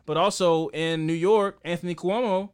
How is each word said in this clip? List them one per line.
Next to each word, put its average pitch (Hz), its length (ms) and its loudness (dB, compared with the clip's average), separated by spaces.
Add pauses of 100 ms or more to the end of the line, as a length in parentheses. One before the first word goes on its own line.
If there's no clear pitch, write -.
But 151 100 -2
also 170 540 2
in 160 360 -2
New 160 80 0
York, 196 520 2
Anthony 175 300 -6
Cuomo 196 580 -2